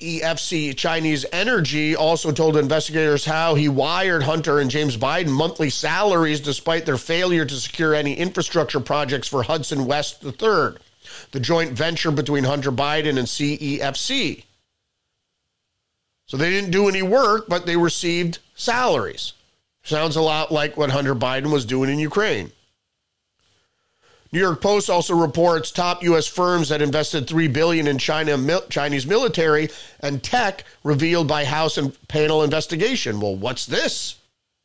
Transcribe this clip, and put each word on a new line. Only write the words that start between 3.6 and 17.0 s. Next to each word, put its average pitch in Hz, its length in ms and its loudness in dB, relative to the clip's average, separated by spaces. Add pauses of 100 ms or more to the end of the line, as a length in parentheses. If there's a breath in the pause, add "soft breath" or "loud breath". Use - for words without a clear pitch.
wired 160 540 0
Hunter 151 360 0
and 131 120 0
James 147 260 -2
Biden 151 300 0
monthly 147 420 0
salaries 165 680 0
despite 160 480 -2
their 135 100 0
failure 170 480 0
to 135 140 -6
secure 156 340 0
any 147 220 0
infrastructure 165 640 -2
projects 139 480 -2
for 135 160 0
Hudson 143 420 -2
West 143 360 -4
the 139 100 -10
third, 170 480 0 (540 loud breath)
the 135 60 -6
joint 156 340 0
venture 160 360 -2
between 143 360 0
Hunter 139 260 -2
Biden 147 480 0
and 123 100 -2
C 147 320 -2
E 143 180 -4
F 135 160 -4
C. 247 500 -4 (1800)
So - 100 -10
they 160 140 2
didn't 190 220 0
do 202 180 4
any 190 140 0